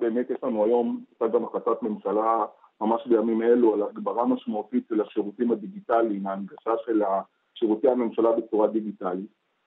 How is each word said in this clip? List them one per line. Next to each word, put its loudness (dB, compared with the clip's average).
באמת -2
יש -6
לנו 0
היום, 0
הייתה 0
גם -4
החלטת -2
ממשלה 0
ממש 0
בימים 2
אלו, 6
על 0
הגברה -2
משמעותית -2
של 0
השירותים -2
הדיגיטליים, -2
ההנגשה -8
של 0
שירותי 2
הממשלה 2
בצורה 2
דיגיטלית. -6